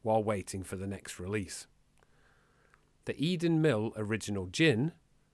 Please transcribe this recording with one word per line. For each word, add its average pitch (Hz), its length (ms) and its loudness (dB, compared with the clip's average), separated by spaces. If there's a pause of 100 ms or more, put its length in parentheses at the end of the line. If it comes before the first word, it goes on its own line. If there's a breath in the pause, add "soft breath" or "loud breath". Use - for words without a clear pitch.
while 110 200 4
waiting 101 380 -2
for - 140 -8
the 95 100 -6
next 98 340 -8
release. 92 460 -4 (1400 soft breath)
The - 140 -6
Eden 165 440 2
Mill 113 340 2
Original 104 480 -2
Gin, 135 460 4 (420)